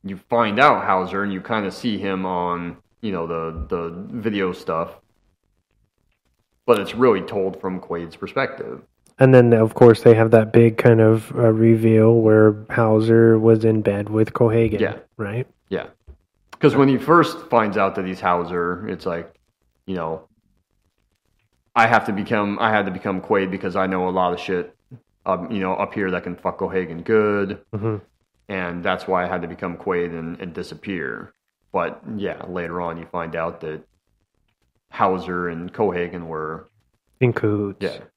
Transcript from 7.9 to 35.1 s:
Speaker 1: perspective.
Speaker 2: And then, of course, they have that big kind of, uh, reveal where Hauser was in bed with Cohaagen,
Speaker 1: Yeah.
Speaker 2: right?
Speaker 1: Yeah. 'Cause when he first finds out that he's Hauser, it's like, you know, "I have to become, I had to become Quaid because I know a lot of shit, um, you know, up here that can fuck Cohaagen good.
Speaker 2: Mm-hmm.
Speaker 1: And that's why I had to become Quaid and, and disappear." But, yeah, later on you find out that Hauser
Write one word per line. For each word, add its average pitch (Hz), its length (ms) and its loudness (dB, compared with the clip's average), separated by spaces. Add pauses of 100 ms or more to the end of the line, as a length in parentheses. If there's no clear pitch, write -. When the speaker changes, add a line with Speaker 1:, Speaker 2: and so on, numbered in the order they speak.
Speaker 1:
perspective. - 680 -8 (360)
Speaker 2:
And 131 160 6
then, 120 200 8
of 110 220 2
course, 117 280 8
they 117 100 10
have 113 180 4
that 110 200 6
big 117 260 6
kind 117 220 4
of, 110 380 4
uh, 117 160 4
reveal 113 600 6
where 107 540 4
Hauser 113 680 4
was 113 240 4
in 110 180 2
bed 101 280 -4
with 110 240 0
Cohaagen, 113 480 0
Speaker 1:
Yeah. 113 160 -2 (180)
Speaker 2:
right? 110 320 -8 (220)
Speaker 1:
Yeah. 90 180 -8 (720)
'Cause 147 160 4
when 139 140 4
he 127 80 2
first - 520 0
finds 107 280 0
out 98 180 0
that 95 100 -6
he's 92 140 -8
Hauser, 87 680 -4
it's 90 160 -10
like, 85 280 -8 (520)
you 95 100 -8
know, 80 320 -8 (1500)
"I 117 120 6
have - 200 2
to 113 60 -4
become, 101 460 -4
I 110 120 0
had 104 160 0
to 95 40 -6
become 95 300 -6
Quaid 95 300 -2
because 92 260 -8
I 95 100 0
know 92 220 -2
a - 20 -4
lot 90 220 0
of 87 60 -8
shit, 90 360 -8 (500)
um, 90 240 -6
you 107 120 -6
know, 92 120 -4
up 98 200 -6
here 98 180 -4
that 90 120 -6
can 87 120 -10
fuck - 240 -8
Cohaagen 87 460 -6
good. 104 540 0 (140)
Speaker 2:
Mm-hmm. 107 240 -6 (520)
Speaker 1:
And 87 340 -8
that's 92 240 -4
why 92 160 -2
I 87 40 -4
had 90 160 -6
to 85 40 -10
become 90 300 -10
Quaid 87 400 -6
and, 82 240 -12
and 87 120 -12
disappear." 80 800 -10 (400)
But, 85 300 -4 (160)
yeah, 98 320 -8
later 87 320 -8
on 85 160 -8
you 82 80 -16
find 82 300 -10
out 82 260 -6
that 78 200 -12 (1120)
Hauser 90 560 -4